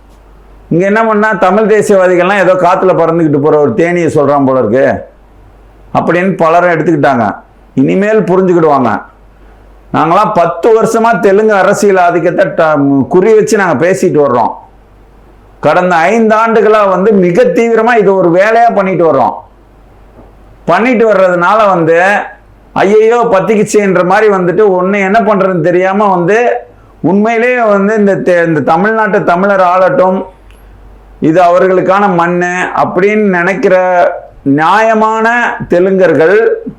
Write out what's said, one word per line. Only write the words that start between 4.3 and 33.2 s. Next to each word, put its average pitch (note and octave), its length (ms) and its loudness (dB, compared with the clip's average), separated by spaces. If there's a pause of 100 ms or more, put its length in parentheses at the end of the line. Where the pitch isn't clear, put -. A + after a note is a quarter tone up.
போல C3 120 0
இருக்கு" A#2+ 480 -2 (880)
அப்படின்னு E3+ 420 -2
பலரும் E3+ 340 2
எடுத்துக்கிட்டாங்க. D3 680 0 (380)
இனிமேல் F#3+ 480 0
புரிஞ்சுக்கிடுவாங்க. D#3+ 800 0 (920)
நாங்களாம் F3+ 400 0
பத்து E3+ 480 0
வருஷமா A3+ 360 0
தெலுங்கு G#3 360 2
அரசியல் G3 420 0
ஆதிக்கத்தை F3 500 0
ட-, C#3+ 600 0
குறி F#3+ 280 2
வச்சு G#3+ 220 2
நாங்க E3+ 300 0
பேசிட்டு F3+ 420 0
வர்றோம். A#2+ 200 0 (1120)
கடந்த F3+ 340 0
ஐந்து G#3+ 420 2
ஆண்டுகளா G#3+ 520 0
வந்து F#3+ 240 0
மிக F3+ 300 2
தீவிரமா A3+ 560 0
இது G3 160 2
ஒரு F#3 160 0
வேலையா G3+ 440 2
பண்ணிட்டு F3+ 380 0
வர்றோம். B2+ 200 0 (1300)
பண்ணிட்டு A3 480 0
வர்றதுனால F#3+ 560 0
வந்து, E3 340 0 (680)
ஐயையோ A3 580 0
பத்திக்கிச்சேன்ற G3 760 0
மாதிரி G#3 300 0
வந்துட்டு, F3+ 300 0 (160)
ஒண்ணு G3 200 -2
என்ன F#3+ 200 0
பண்றதுன்னு F#3+ 400 -2
தெரியாம F#3 460 0
வந்து, G3 500 0 (440)
உண்மையிலேயே A3+ 600 0
வந்து G3+ 320 0
இந்த G3+ 220 0
தெ-, E3+ 300 0
இந்த D#3+ 140 -2
தமிழ்நாட்டு G3 600 0
தமிழர் F#3 380 0
ஆளட்டும், F#3 640 0 (960)
இது D#3+ 220 2
அவர்களுக்கான F#3 720 2
மண்ணு F3 600 -2
அப்படின்னு G#3 540 0